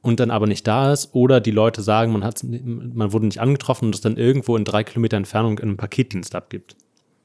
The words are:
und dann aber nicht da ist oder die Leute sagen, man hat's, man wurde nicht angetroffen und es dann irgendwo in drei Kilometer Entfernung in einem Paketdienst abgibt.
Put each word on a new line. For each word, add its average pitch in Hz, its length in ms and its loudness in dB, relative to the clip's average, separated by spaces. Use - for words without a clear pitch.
und 117 200 0
dann 117 100 2
aber 107 160 2
nicht 101 180 -2
da 135 280 2
ist - 200 -4
oder 120 280 6
die 110 100 0
Leute 110 300 2
sagen, 110 320 2
man 101 100 0
hat's, 117 200 -6
man 120 680 -6
wurde 110 140 2
nicht 104 160 -2
angetroffen 131 460 0
und 104 80 0
es - 40 -10
dann 113 160 -2
irgendwo 123 400 2
in 107 80 0
drei 104 220 -2
Kilometer 113 320 -2
Entfernung 107 420 -2
in - 60 -8
einem 101 120 -2
Paketdienst 98 560 -6
abgibt. - 440 -12